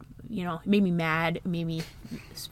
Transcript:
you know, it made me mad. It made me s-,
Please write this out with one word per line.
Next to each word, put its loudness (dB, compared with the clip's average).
you -4
know, -2
it -4
made 6
me 4
mad. 2
It -6
made -2
me -2
s-, -12